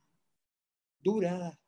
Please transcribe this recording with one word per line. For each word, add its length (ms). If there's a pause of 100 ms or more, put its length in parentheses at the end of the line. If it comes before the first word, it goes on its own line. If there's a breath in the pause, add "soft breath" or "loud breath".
(1000)
dura, 680